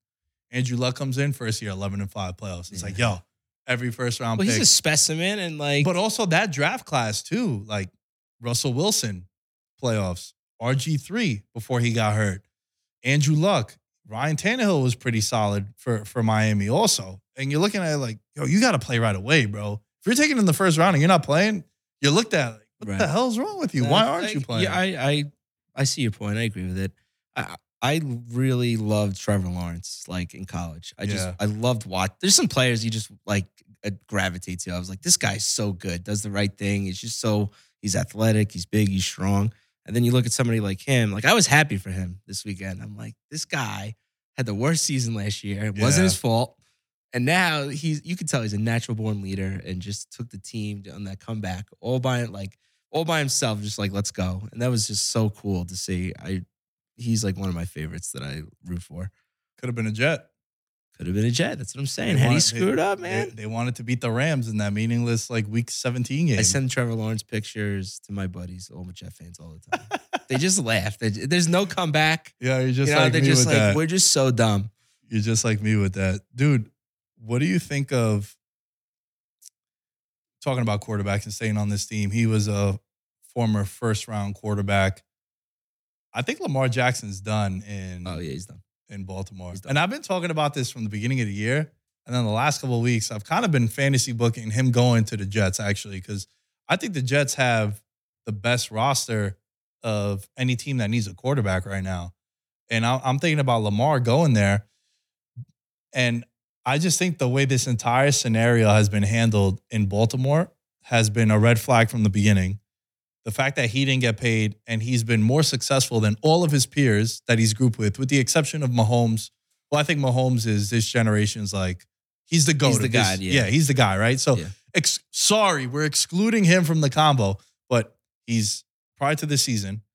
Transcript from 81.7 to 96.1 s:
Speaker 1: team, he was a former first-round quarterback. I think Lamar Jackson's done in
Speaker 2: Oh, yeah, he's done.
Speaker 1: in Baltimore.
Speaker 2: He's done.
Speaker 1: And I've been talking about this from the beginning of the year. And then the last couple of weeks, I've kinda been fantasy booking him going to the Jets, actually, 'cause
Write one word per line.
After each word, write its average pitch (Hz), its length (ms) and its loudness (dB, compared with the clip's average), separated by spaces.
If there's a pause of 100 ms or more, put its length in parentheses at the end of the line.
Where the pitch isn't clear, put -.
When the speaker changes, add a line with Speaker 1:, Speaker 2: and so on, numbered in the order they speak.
Speaker 1:
team, 104 260 -4
he 113 140 2
was 107 220 2
a 101 320 0 (540)
former 107 320 0
first-round 104 720 -4
quarterback. 101 680 0 (1080)
I 117 80 -4
think 262 180 -4
Lamar 139 280 0
Jackson's 120 540 -2
done 101 460 -2
in 92 400 -10
Speaker 2:
Oh, 85 120 -8
yeah, 82 120 -8
he's 82 140 -10
done. 92 160 -20 (280)
Speaker 1:
in 98 160 -12
Baltimore. 92 460 -12
Speaker 2:
He's 95 100 -12
done. 131 100 -8
Speaker 1:
And 143 80 0
I've 180 100 0
been 285 120 -8
talking 180 300 -4
about 151 220 0
this 127 180 -4
from 120 120 -10
the 107 60 -4
beginning 120 320 -2
of 110 60 -2
the 101 60 -6
year. 123 380 -2 (340)
And 120 100 -6
then 123 100 2
the 107 60 0
last 135 300 0
couple 127 160 -2
of 117 40 2
weeks, 117 300 0
I've 104 140 -10
kinda 208 220 0
been 131 200 4
fantasy 135 440 0
booking 117 400 -2
him 123 200 2
going 120 340 4
to 104 120 -6
the 98 80 -6
Jets, 98 340 0
actually, 101 420 -6
'cause 98 260 -10 (400)